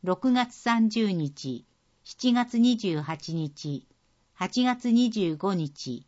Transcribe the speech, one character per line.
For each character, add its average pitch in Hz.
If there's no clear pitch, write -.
六 185
月 247
三 226
十 214
日、 143
七 -
月 240
二 240
十 175
八 160
日、 151
八 196
月 247
二 240
十 185
五 190
日 147